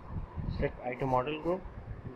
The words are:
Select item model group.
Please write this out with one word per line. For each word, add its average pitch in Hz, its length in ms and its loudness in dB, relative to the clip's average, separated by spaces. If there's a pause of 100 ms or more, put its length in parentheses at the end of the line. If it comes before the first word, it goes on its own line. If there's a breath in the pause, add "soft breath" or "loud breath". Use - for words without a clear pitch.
(560)
Select 139 280 2
item 127 260 0
model 131 340 4
group. 180 180 2 (540)